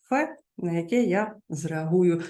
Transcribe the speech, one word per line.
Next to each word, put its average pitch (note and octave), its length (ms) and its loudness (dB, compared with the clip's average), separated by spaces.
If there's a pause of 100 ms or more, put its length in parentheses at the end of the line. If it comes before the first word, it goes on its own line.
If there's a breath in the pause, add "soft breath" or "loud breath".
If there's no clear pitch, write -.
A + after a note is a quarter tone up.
фе, D#4 340 -2 (220)
на E3+ 140 -4
яке E3+ 320 0
я G#3 320 0 (120)
зреагую, E3 800 2